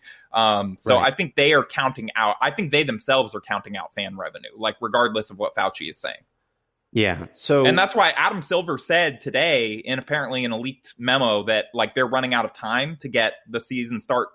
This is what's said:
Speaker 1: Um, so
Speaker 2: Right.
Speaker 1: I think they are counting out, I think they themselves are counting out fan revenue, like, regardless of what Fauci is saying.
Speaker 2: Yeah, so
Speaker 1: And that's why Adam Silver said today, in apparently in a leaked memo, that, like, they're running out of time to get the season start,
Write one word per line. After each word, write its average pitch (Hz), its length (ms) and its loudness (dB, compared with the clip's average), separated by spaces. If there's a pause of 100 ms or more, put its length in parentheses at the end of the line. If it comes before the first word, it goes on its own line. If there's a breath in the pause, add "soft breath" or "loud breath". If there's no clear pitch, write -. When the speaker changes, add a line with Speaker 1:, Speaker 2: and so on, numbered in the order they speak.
(320 loud breath)
Speaker 1:
Um, 101 460 2
so 131 180 4
Speaker 2:
Right. 131 160 2
Speaker 1:
I - 20 -16
think 175 220 -6
they 147 160 4
are 135 140 6
counting 131 500 -4
out, 107 240 2
I 147 100 2
think 156 220 -4
they 151 100 4
themselves 131 520 0
are 101 80 -10
counting 101 340 -6
out 85 180 -12
fan 98 220 -8
revenue, - 400 -12
like, 110 240 -4
regardless 110 480 0
of 98 100 -18
what - 160 -4
Fauci 92 360 -2
is - 80 -16
saying. - 260 -12 (680)
Speaker 2:
Yeah, 92 420 0
so 139 320 2
Speaker 1:
And 131 120 4
that's 190 160 2
why 185 220 4
Adam 180 240 0
Silver 170 380 -4
said 165 420 0
today, 127 540 0
in 127 240 -6
apparently 127 460 -4
in 117 80 -4
a 110 60 -4
leaked 131 400 -10
memo, 120 440 2
that, 107 320 2
like, 110 200 0
they're 127 120 2
running 127 260 0
out 117 140 2
of - 80 -12
time 127 460 -4
to 131 80 -10
get 113 260 2 (160)
the 113 100 -4
season 120 400 -6
start, 123 340 -2